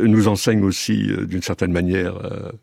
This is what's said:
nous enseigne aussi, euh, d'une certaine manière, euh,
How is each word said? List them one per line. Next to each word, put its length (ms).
nous 240
enseigne 340
aussi, 480
euh, 140
d'une 160
certaine 320
manière, 500
euh, 280